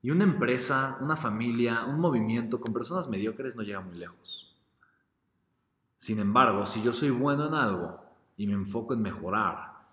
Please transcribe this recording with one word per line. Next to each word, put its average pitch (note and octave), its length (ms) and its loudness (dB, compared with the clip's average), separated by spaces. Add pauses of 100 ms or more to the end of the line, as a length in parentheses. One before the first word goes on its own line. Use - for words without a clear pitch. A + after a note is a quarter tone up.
Y B2 80 -2
una F3 140 6
empresa, C3+ 760 2
una D3+ 140 0
familia, A#2 680 0
un C#3+ 160 -2
movimiento A#2 600 2
con A2+ 120 -4
personas C3+ 360 -4
mediocres A2 460 -4
no A2+ 80 -8
llega G2+ 180 -6
muy F2+ 160 -12
lejos. - 600 -16 (1400)
Sin A2 220 -4
embargo, G#2 480 6
si A2 160 -4
yo A#2 100 4
soy C#3 180 2
bueno C#3+ 360 0
en D#3 80 -2
algo F#2+ 500 -2 (320)
y G2+ 120 -4
me G2+ 60 0
enfoco A2 400 -4
en A2+ 80 0
mejorar F#2+ 680 -2 (220)